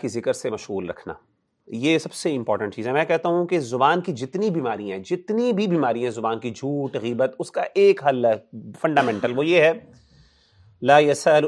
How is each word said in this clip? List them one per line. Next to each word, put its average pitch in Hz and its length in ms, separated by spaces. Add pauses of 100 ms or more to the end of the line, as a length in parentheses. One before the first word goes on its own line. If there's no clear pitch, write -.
کی 135 80
ذکر 113 240
سے 127 180
مشغول 98 400
رکھنا۔ - 240 (520)
یہ 143 320
سب - 140
سے 156 240
important 107 380
چیز 113 140
ہے۔ 127 40
میں 151 120
کہتا 165 240
ہوں 175 180
کہ 175 120
زبان 135 420
کی 180 120
جتنی 151 380
بیماریاں 107 460
ہیں، 95 80
جتنی 214 480
بھی 208 140
بیماریاں 127 380
ہیں 123 60
زبان 113 280
کی، 117 120
جھوٹ، 139 460
غیبت، 120 420
اس - 120
کا - 120 (120)
ایک 196 340
حل 127 160
ہے 110 340 (220)
fundamental، 123 580
وہ 147 80
یہ 170 140
ہے، 160 120 (1120)
لا 139 160
یزال، 151 500